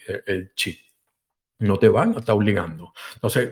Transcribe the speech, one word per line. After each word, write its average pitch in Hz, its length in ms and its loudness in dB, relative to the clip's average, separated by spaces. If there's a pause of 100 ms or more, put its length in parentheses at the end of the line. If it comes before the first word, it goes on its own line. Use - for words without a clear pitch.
el, 101 180 -8
el 92 300 -6
chip. - 240 -6 (800)
No 101 180 2
te 110 120 6
van 165 260 2
a - 40 -6
estar - 140 0
obligando". 90 580 -2 (220)
Entonces, 117 380 -2